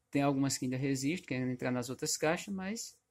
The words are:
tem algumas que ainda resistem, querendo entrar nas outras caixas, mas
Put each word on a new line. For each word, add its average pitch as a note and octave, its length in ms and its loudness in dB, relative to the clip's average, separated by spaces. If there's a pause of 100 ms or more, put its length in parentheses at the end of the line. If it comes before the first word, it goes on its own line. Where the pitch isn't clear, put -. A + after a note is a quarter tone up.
(120)
tem C#3+ 100 2
algumas C#3 360 4
que - 80 -4
ainda B2+ 100 0
resistem, C#3 500 0
querendo B2+ 280 0
entrar B2+ 180 -2
nas B2 180 0
outras D3 280 -2
caixas, F3 360 0
mas F#3+ 440 -6 (140)